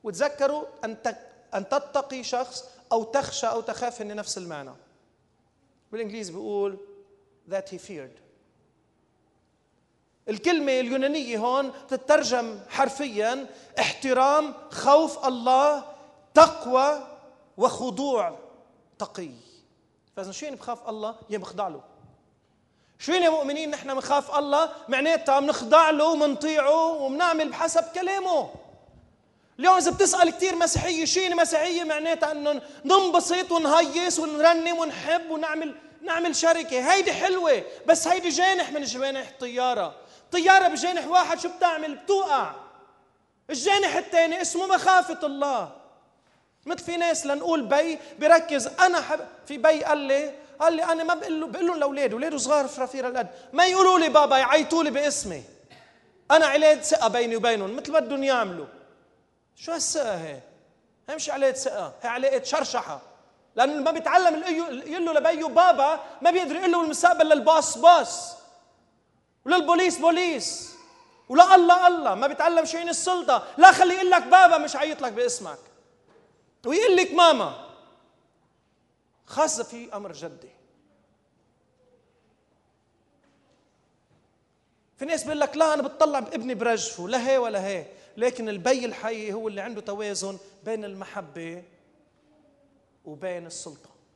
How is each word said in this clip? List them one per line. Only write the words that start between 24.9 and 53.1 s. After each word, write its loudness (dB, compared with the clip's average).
بنخضع 4
له 2
ومنطيعه 2
وبنعمل -2
بحسب -2
كلامه. -4
اليوم 6
إذا 0
بتسأل 2
كتير -2
مسيحية: -2
"شو -2
يعني -2
مسيحية؟" 0
معناتها -2
إنه -4
ننبسط 2
ونهيص 2
ونرنم 2
ونحب -4
ونعمل، -6
نعمل -4
شركة. 0
هيدي 2
حلوة، 0
بس 4
هيدي 0
جانح 0
من -6
جوانح -6
الطيارة. -4
طيارة 6
بجانح -2
واحد 2
شو -6
بتعمل؟ -2
بتوقع. -2
الجانح 0
التاني 0
اسمه -4
مخافة 2
الله. -4
مثل -8
في -8
ناس، -2
لنقول -2
بي، 0
بركز: 4
"أنا 2
حب-"، -6
في -12
بي 4
قال 0
لي، -2
قال 4
لي: -2
"أنا -2
ما 0
بقول -4
له"، -8
بقول -4
لهم -2
لأولاده، -2
أولاده -6
صغار 0
فرافير -8
هالقد، -4